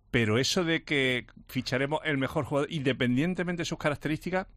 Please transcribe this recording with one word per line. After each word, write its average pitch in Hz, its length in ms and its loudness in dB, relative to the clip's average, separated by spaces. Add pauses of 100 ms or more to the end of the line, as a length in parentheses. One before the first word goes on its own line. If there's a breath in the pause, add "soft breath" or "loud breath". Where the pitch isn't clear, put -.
(100)
pero 113 280 4
eso 170 260 2
de 165 200 0
que 131 420 0 (220)
ficharemos 139 560 -2
el 147 120 0
mejor 135 300 -2
jugador, 143 260 0
independientemente 165 920 0
de 151 40 -4
sus 170 120 -6
características, 156 680 -2 (100)